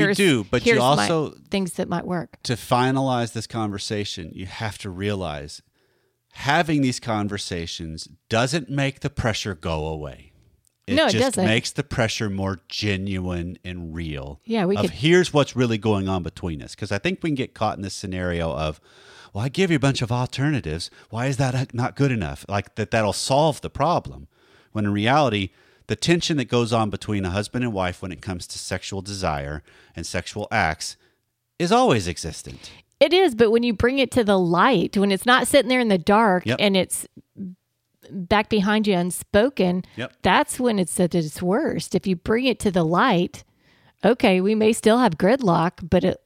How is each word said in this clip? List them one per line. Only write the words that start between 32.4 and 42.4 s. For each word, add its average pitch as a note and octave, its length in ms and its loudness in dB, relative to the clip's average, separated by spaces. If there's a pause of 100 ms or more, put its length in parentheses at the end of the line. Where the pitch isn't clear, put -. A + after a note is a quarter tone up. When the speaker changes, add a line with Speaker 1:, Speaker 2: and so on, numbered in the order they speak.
Speaker 1:
It C#4+ 140 4
is, F4+ 220 4
but A3 160 4
when A#3 120 4
you A#3+ 100 2
bring B3 260 2
it C4+ 120 2
to B3 120 4
the G3+ 160 4
light, F3+ 560 2
when G3+ 160 2
it's F#3+ 140 -2
not B3+ 220 4
sitting B3 220 4
there B3+ 120 2
in A#3 80 2
the F#3+ 80 4
dark G3+ 480 4
Speaker 2:
Yep. B2 140 0
Speaker 1:
and G3 180 2
it's - 300 -2 (1040)
back G#3 380 0
behind G#3+ 380 2
you G3+ 80 4
unspoken, F3+ 880 0 (120)
Speaker 2:
Yep. C3 260 -8
Speaker 1:
that's A3 380 2
when A#3+ 200 2
it's - 200 -2
at F3 160 2
its D#3 260 -2
worst. G3 540 -2
If F3+ 100 -2
you F#3+ 100 0
bring A3+ 300 0